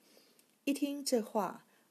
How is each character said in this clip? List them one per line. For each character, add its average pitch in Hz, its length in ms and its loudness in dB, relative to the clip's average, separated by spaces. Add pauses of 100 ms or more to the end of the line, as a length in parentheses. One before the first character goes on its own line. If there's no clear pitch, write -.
(640)
一 277 100 2
听 285 280 -2
这 254 200 2
话， - 420 -4 (260)